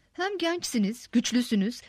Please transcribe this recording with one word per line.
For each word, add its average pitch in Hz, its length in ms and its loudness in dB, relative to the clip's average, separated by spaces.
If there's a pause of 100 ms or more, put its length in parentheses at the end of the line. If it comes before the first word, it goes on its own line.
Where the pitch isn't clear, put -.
(120)
Hem 381 260 -4
gençsiniz, 330 760 -2
güçlüsünüz 233 760 2